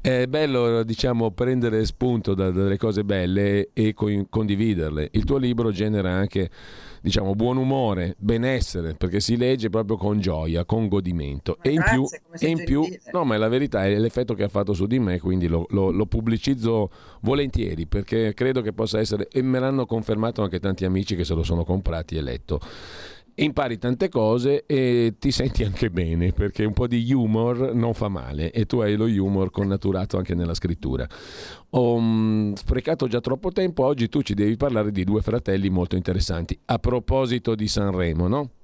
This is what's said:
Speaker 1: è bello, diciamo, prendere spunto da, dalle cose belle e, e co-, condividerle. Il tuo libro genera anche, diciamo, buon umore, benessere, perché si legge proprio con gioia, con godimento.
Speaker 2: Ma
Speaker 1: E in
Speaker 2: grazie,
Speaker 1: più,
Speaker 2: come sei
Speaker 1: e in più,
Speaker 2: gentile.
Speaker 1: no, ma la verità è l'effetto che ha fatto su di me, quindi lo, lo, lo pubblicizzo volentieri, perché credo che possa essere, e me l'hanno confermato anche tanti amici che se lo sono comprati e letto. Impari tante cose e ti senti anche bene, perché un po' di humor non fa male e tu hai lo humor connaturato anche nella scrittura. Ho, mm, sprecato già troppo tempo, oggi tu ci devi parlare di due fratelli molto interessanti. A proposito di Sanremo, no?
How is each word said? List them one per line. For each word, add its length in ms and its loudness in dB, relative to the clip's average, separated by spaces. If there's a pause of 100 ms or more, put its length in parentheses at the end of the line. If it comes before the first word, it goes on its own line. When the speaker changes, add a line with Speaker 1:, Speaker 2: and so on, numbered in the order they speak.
Speaker 1:
è 280 2
bello, 560 2
diciamo, 480 0
prendere 540 2
spunto 480 0
da, 180 0
dalle 240 2
cose 280 0
belle 680 2
e, 160 2
e 60 0
co-, 340 -2
condividerle. 840 0
Il 120 0
tuo 140 2
libro 340 0
genera 400 0
anche, 380 0 (500)
diciamo, 340 0
buon 220 2
umore, 600 0
benessere, 760 -2
perché 260 -2
si 160 0
legge 340 2
proprio 260 0
con 240 0
gioia, 440 -2
con 240 0
godimento. 680 -2
Speaker 2:
Ma 60 -20
Speaker 1:
E 60 4
in 100 2
Speaker 2:
grazie, 160 4
Speaker 1:
più, 60 2 (220)
Speaker 2:
come 140 -18
sei 100 0
Speaker 1:
e 40 2
in 120 -4
più, 180 2
Speaker 2:
gentile. 300 -6
Speaker 1:
no, 120 0
ma 120 2
la 120 2
verità 380 0
è 120 2
l'effetto 360 0
che 100 0
ha 40 -2
fatto 240 0
su 140 0
di 140 2
me, 200 0
quindi 280 0
lo, 220 0
lo, 200 2
lo 160 0
pubblicizzo 840 0 (320)
volentieri, 640 -2
perché 480 0
credo 280 0
che 100 -4
possa 280 -2
essere, 300 -2
e 120 0
me 180 2
l'hanno 260 0
confermato 560 -2
anche 180 -2
tanti 240 -2
amici 320 0
che 80 0
se 100 -2
lo 100 0
sono 200 0
comprati 520 -2
e 60 -2
letto. 380 -4 (800)
Impari 380 0
tante 300 0
cose 580 2
e 520 2
ti 120 0
senti 320 0
anche 280 0
bene, 420 0
perché 320 0
un 80 0
po' 160 0
di 240 2
humor 600 2
non 220 2
fa 140 -2
male 420 -4
e 160 0
tu 140 0
hai 160 2
lo 80 2
humor 460 2
connaturato 680 0
anche 180 -2
nella 200 -2
scrittura. 520 -2 (640)
Ho, 300 4
mm, 540 2
sprecato 520 -2
già 140 0
troppo 320 -2
tempo, 320 0
oggi 240 2
tu 140 0
ci 120 -2
devi 220 2
parlare 340 0
di 140 0
due 180 2
fratelli 480 0
molto 240 0
interessanti. 720 -2
A 120 0
proposito 760 0
di 140 -2
Sanremo, 580 0
no? 240 -2 (140)